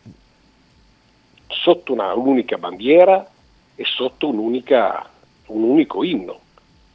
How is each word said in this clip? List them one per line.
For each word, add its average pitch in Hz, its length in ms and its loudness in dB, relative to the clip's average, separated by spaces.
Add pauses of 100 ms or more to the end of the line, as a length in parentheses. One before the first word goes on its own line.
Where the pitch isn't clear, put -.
(1500)
sotto - 440 0
una 101 220 -2
unica 123 440 -2
bandiera 156 680 2 (480)
e 123 100 -10
sotto - 440 -6
un'unica, 117 800 -2 (380)
un 110 160 -4
unico 123 420 2
inno. 117 360 -6 (540)